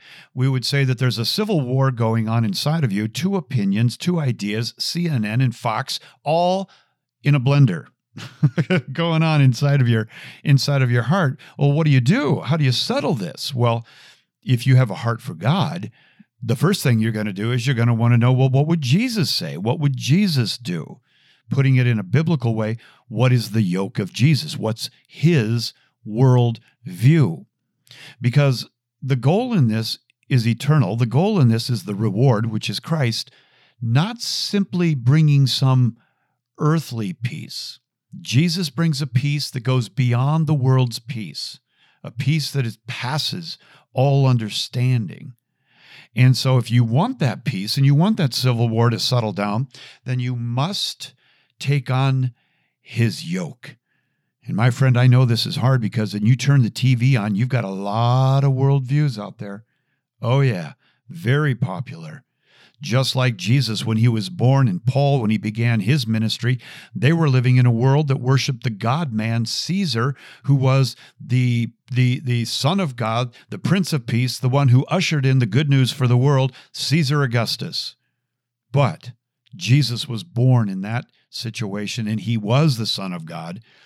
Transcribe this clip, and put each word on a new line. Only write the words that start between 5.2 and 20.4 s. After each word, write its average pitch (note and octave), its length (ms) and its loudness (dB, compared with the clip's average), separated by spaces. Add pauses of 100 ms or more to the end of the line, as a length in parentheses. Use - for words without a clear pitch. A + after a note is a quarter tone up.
N G#2+ 160 -2
and B2+ 140 0
Fox, A#2 460 -4 (240)
all F3+ 440 0 (540)
in C#3+ 140 4
a C#3 40 0
blender B2+ 460 2 (540)
<laughs> D#3 520 0
going E3 300 0
on D#3 180 2
inside C#3 400 4
of B2 80 4
your, A2 200 2 (340)
inside C#3 400 2
of B2 80 2
your A#2+ 140 2
heart. D3 340 0 (180)
Well, C#3+ 160 2
what D#3+ 120 0
do D3+ 80 4
you C3 80 6
do? F#3+ 400 2
How A#2+ 160 -2
do D#3 80 0
you B2+ 80 2
settle B3+ 420 -2
this? G#2 400 -8
Well, A#2 320 0 (560)
if A#2+ 240 0
you C3 80 6
have B2+ 160 4
a F#2 60 -8
heart A2+ 260 -6
for - 120 -12
God, G2+ 580 -4 (500)
the A#2 140 -2
first F#3 260 0
thing A#2+ 160 2
you're A2 140 0
gonna G#2+ 200 -4
do G#2 180 -4
is A#2+ 160 -4
you're C#3 80 0
gonna A#2 200 2
wanna A#2 240 4
know, A#2+ 140 4
"Well, C3 180 2
what C3+ 160 2
would E3 160 0
Jesus G#3 520 0
say? D2+ 220 -6
What A2+ 240 -2
would C#3+ 160 0
Jesus C3+ 600 0